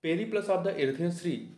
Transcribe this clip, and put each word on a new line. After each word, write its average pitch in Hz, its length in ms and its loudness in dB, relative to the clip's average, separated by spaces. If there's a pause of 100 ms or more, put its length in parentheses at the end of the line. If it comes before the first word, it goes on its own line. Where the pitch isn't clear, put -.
Pericles 208 400 0
of 190 120 4
the 180 140 0
Erythraean 151 400 0
Sea, 170 260 -2 (200)